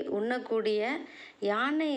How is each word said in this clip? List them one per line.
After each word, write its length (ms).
உண்ணக்கூடிய 760
யானை 580